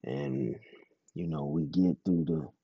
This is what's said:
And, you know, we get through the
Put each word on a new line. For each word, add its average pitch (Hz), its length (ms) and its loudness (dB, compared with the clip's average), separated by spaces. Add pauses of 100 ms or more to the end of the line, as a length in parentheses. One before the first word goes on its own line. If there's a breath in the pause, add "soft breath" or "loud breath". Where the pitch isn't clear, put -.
And, 65 560 -4 (540 loud breath)
you 87 140 -6
know, 76 180 -4
we 76 200 -2
get 85 380 4
through 85 220 2
the 78 240 -2 (140)